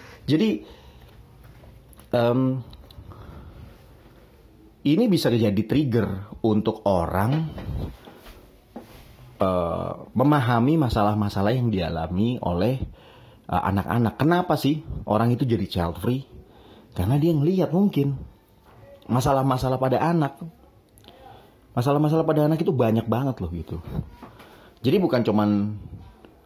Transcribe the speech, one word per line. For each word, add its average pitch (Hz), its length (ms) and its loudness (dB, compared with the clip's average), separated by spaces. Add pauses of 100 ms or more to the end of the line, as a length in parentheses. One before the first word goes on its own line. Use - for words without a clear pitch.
(220)
Jadi, 175 400 0 (1500)
em, 123 480 2 (2250)
ini 170 240 4
bisa 160 180 2
jadi 110 380 2
trigger 107 720 0
untuk 107 460 0
orang, 101 640 0 (1900)
eh, 87 500 -2 (220)
memahami 131 640 4
masalah-masalah 107 760 2
yang 123 160 0
dialami 87 720 -2
oleh, 95 400 0 (720)
eh, 90 160 0
anak-anak. 98 500 0
Kenapa 170 380 2
sih 143 320 -2 (180)
orang 113 300 2
itu 117 80 -2
jadi 113 240 0
child 85 320 -4
free? 123 260 -4 (720)
Karena 113 240 0
dia 165 160 2
ngelihat 156 400 0
mungkin 147 400 2 (960)
masalah-masalah 131 640 2
pada 127 240 2
anak. 160 380 0 (1400)
Masalah-masalah 151 500 2
pada 151 220 2
anak 156 160 2
itu 185 100 0
banyak 113 380 2
banget 123 320 -2
loh 85 100 -6
gitu. 82 300 -10 (1000)
Jadi 131 220 2
bukan 123 240 2
cuman 104 240 2 (960)